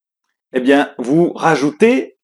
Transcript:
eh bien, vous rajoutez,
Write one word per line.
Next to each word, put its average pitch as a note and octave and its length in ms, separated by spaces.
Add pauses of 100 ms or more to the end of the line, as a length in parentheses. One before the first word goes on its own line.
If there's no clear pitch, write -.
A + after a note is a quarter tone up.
(520)
eh C3 80
bien, C#3 380
vous D3 360
rajoutez, D#3+ 880